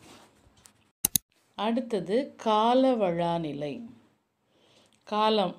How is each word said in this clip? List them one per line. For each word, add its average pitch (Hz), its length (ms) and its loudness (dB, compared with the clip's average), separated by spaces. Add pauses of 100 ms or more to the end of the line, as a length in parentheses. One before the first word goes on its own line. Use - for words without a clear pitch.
(1500)
அடுத்தது 220 800 -2 (100)
காலவழா 214 920 2
நிலை. 143 420 -6 (1200)
காலம் 214 560 0